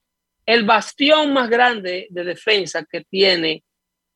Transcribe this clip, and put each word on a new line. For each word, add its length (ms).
el 200
bastión 680
más 160
grande 600
de 140
defensa 640
que 160
tiene 640